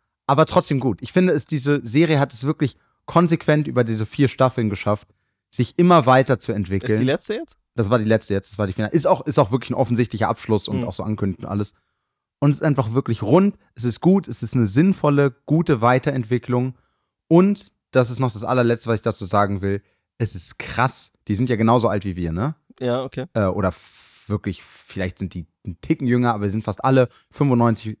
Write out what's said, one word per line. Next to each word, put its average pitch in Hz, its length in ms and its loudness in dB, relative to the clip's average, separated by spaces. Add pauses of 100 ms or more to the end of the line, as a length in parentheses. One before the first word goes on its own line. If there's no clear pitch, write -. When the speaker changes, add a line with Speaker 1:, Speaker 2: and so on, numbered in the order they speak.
(280)
Speaker 1:
aber 143 180 6
trotzdem 156 320 0
gut. 120 240 -2
Ich 123 100 -12
finde, 185 200 4
es, 143 140 -2
diese 143 380 0
Serie 147 360 2
hat 139 120 0
es 113 120 -10
wirklich 147 320 -2 (300)
konsequent 156 600 2
über 123 160 2
diese 110 240 -4
vier 139 220 2
Staffeln 123 420 0
geschafft, 104 380 -4 (420)
sich - 280 -4
immer 175 280 6
weiter 131 320 4
zu - 140 -8
entwickeln. 98 400 -2
Speaker 2:
Ist 107 80 2
die 120 40 0
letzte 151 300 -2
jetzt? 311 220 -10 (200)
Speaker 1:
Das 104 140 0
war 123 80 4
die 107 60 -2
letzte 107 300 0
jetzt, - 180 -6
das - 60 -12
war 101 100 -2
die 92 40 -6
Finale. 107 200 -6
Ist 165 140 0
auch, - 200 0
ist 139 120 -2
auch 113 120 2
wirklich 123 200 -4
ein 131 40 -4
offensichtlicher 113 540 -2
Abschluss 110 400 -4
und 131 100 -4
Speaker 2:
Mhm. 123 60 -4
Speaker 1:
auch 107 80 -8
so - 100 -10
angekündigt 101 380 -4
und - 80 -12
alles. 101 260 -6 (640)
Und 143 120 2
es 143 60 2
ist - 60 -12
einfach 135 320 0
wirklich 117 280 -2
rund, 180 360 2 (160)
es 117 80 -12
ist 120 180 -4
gut, 185 280 2
es 117 160 -10
ist 110 100 -4
eine 120 140 2
sinnvolle, 143 680 2 (100)
gute 151 360 2
Weiterentwicklung. 123 960 0 (520)
Und, 190 440 4 (180)
das 123 200 2
ist 123 100 -8
noch 127 120 -2
das 104 120 -12
allerletzte, 117 440 0
was 113 120 0
ich - 20 -18
dazu 107 240 -4
sagen 101 340 0
will, 98 220 -2 (360)
es 113 160 -4
ist - 240 -16
krass, - 540 -4 (140)
die 107 80 -2
sind 120 140 0
ja 120 80 0
genauso 110 320 2
alt 98 160 -4
wie 92 120 -6
wir, 85 160 -4
ne? 117 220 -4 (240)
Speaker 2:
Ja, 127 240 -4
okay. 151 320 -10
Speaker 1:
Äh, 104 120 0
oder 95 220 -2
f-, - 600 -12
wirklich, 101 340 -6
vielleicht - 560 -10
sind 95 160 -8
die 85 120 -10 (180)
einen 87 160 -12
Ticken 156 260 -4
jünger, 120 280 2
aber 104 100 -4
wir 101 60 -2
sind 107 140 -4
fast - 200 -4
alle 131 240 4 (220)
fünfundneunzig, 117 680 0